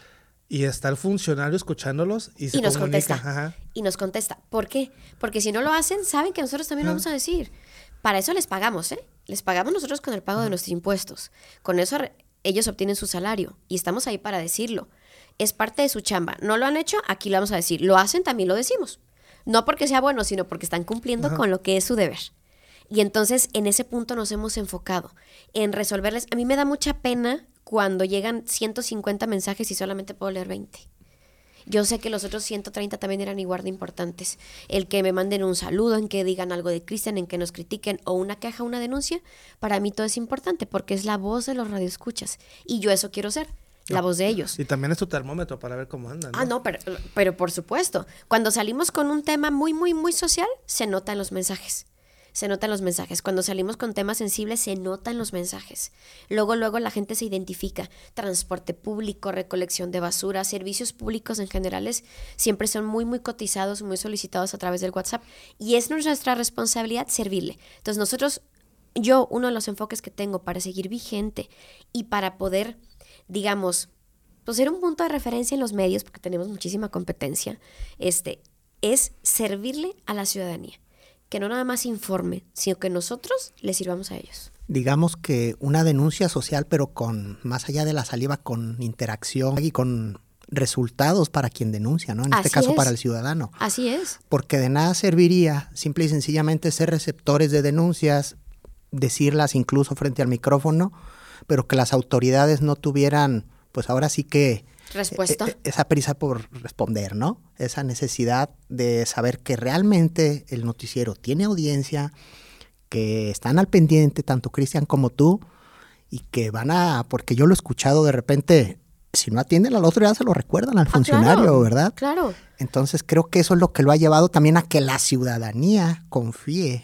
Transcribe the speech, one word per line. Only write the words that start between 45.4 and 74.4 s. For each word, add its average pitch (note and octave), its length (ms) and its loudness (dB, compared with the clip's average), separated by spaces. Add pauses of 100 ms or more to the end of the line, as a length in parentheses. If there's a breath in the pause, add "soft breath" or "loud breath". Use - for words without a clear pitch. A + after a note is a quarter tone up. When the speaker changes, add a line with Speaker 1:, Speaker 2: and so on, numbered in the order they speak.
Speaker 1:
para B2 160 -10
ver C3 100 -8
cómo B2 240 -12
andan, C#3+ 220 -14
¿no? - 60 -4
Speaker 2:
Ah, B3+ 60 0
no, B3+ 200 -4
pero, G#3+ 140 -4 (360)
pero F#3+ 220 2
por F3 160 -2
supuesto. A#3 540 -4 (200 loud breath)
Cuando A3 240 2
salimos A#3 400 -2
con D4 200 0
un D4 120 -2
tema D4+ 300 0
muy, D4+ 220 0
muy, E4+ 200 0
muy D#4+ 180 -2
social, F4 360 -2 (180)
se - 220 -4
nota G3 240 -4
en G3+ 60 -6
los G3 120 -6
mensajes. - 560 -6 (460 soft breath)
Se - 140 -6
nota G3 220 -2
en - 20 -2
los G3+ 100 -2
mensajes. F3 420 -4
Cuando F#3 200 -2
salimos F#3+ 340 -4
con A#3 160 -6
temas G3+ 260 -4
sensibles, G#3+ 420 -4
se G3 160 -4
nota F#3 340 -8
en A#3+ 80 -6
los A3+ 140 -8
mensajes. F3+ 580 -10 (380 soft breath)
Luego, G#3+ 260 0
luego A3+ 240 0
la A3+ 140 -4
gente G#3 240 -6
se - 80 -4
identifica. F#3+ 640 -8 (240 soft breath)
Transporte F3+ 580 -6
público, G#3 600 -8
recolección F3+ 580 -6
de F3+ 80 -4
basura, F#3+ 460 -4
servicios G3 480 -6
públicos A3 480 -8
en F#3+ 80 -6
generales F#3+ 560 -6 (320 loud breath)
siempre G#3+ 320 0
son G#3+ 160 -4
muy, A3 200 -2
muy A#3+ 140 -4
cotizados, G#3 640 -6
muy F#3+ 140 -6
solicitados F#3+ 580 -6
a G3 40 -12
través F3+ 220 -4
del F#3 120 -4
WhatsApp. - 320 -6 (340 loud breath)
Y A3 160 0
es A#3+ 160 2
nuestra D4 460 0
responsabilidad A#3 720 -4
servirle. G3 500 -4 (200 soft breath)
Entonces G#3+ 200 -6
nosotros, G#3+ 440 -2 (520)
yo, B3+ 380 4
uno B3 160 0
de A#3+ 40 0
los A3 140 -4
enfoques G#3+ 340 -8
que - 120 -16
tengo G3+ 320 -6
para F3 160 -6
seguir F#3 280 -6
vigente G#3+ 640 -8 (420 soft breath)
y A#3 120 -6
para F#3+ 340 -4
poder, G3 400 -2 (480 soft breath)
digamos, G3 640 -2 (560)